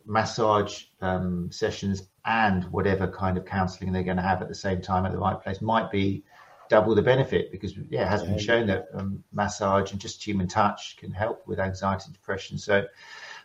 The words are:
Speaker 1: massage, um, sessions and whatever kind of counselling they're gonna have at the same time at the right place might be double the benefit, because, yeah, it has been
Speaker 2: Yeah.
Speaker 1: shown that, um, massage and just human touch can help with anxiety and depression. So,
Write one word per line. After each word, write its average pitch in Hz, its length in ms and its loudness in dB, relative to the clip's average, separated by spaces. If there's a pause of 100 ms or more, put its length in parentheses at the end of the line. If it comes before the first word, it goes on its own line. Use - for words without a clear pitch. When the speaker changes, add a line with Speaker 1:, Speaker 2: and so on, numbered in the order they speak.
Speaker 1:
massage, 107 760 2 (160)
um, 92 500 -2
sessions 98 540 -2 (200)
and 107 420 2
whatever 95 420 2
kind 92 280 0
of 90 80 -4
counselling 92 480 -2
they're 92 120 0
gonna 92 180 0
have 92 180 2
at 95 80 -6
the 95 60 -10
same 95 260 -2
time 92 240 0
at 92 60 0
the 90 80 -4
right 95 240 0
place 95 180 -6
might 110 300 0
be 98 320 0 (460)
double 107 260 6
the - 80 6
benefit, 127 480 4
because, 95 260 -10 (140)
yeah, 113 120 -2
it 92 60 0
has 98 140 2
been 87 120 -2
Speaker 2:
Yeah. 107 40 0
Speaker 1:
shown 113 300 2
that, 92 260 0
um, 98 380 -6
massage 98 580 2
and 98 100 -8
just - 240 -12
human 98 220 0
touch 101 520 0
can - 120 -12
help 101 380 -4
with - 100 -4
anxiety 95 480 -2
and - 80 -18
depression. 98 440 -8
So, 101 280 2 (580)